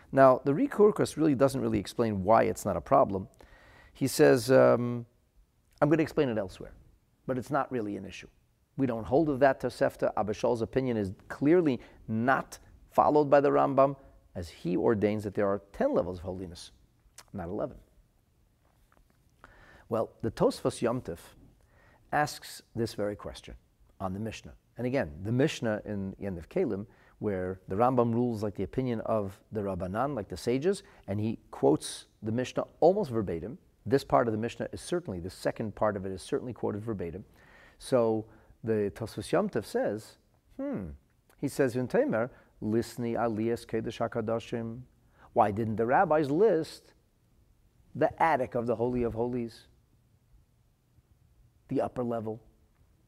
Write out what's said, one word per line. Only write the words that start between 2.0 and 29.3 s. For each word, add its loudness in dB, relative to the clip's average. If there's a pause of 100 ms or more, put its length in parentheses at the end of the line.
why 6
it's -4
not -2
a -6
problem. 2 (640)
He -2
says, 4
um, 4 (760)
I'm 4
gonna 4
explain 0
it -2
elsewhere, -8 (520)
but -4
it's -8
not -2
really -4
an -12
issue. -16 (500)
We 2
don't -2
hold 4
of 0
that 4
Tosefta. -2
Abba -2
Shaul's 0
opinion -2
is -2 (160)
clearly 2 (280)
not -2 (320)
followed 4
by 8
the 4
Rambam, 4 (400)
as -8
he -6
ordains 2
that -8
there 0
are -2 (120)
ten 0
levels -2
of -12
holiness, -12 (640)
not -8
eleven. -6 (2000)
Well, -2 (100)
the -2
Tosfos 0
Yom 0
Tov -10 (920)
asks -4 (140)
this -2
very -4
question -14 (440)
on -4
the -6
Mishnah. -10 (240)
And -4
again, -2 (120)
the -4
Mishnah 0
in -6
the -8
end -6
of -14
Kalim, -2 (340)
where -4
the -4
Rambam 4
rules 0
like -4
the -4
opinion -4
of -4 (140)